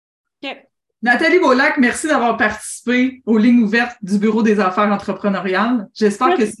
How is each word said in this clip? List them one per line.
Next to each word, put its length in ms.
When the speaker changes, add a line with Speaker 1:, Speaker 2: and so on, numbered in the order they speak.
Speaker 1:
Ok. 140
Speaker 2:
Nathalie 380
Beaulac, 380
merci 300
d'avoir 300
participé 880
aux 120
lignes 260
ouvertes 380
du 180
Bureau 240
des 160
affaires 320
entrepreneuriales. 1000
J'espère 440
Speaker 1:
Merci. 60
Speaker 2:
que 80
ça 80